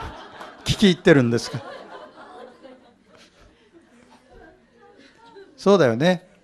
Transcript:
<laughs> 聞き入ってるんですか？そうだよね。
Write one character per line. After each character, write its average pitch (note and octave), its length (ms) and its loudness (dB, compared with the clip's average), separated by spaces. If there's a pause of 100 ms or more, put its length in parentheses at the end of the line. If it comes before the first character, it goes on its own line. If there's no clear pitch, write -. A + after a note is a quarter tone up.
<laughs> - 580 -20
聞 - 120 -2
き - 80 -2
入 F#3+ 80 6
っ D#3+ 60 0
て F3 160 6
る C#3 80 6
ん A#2 80 2
で A#2 80 0
す - 120 -8
か？ B2 120 -10 (4000)
そ G3 200 2
う - 20 2
だ D#3 80 4
よ A2+ 100 0
ね。 E3+ 320 -2 (160)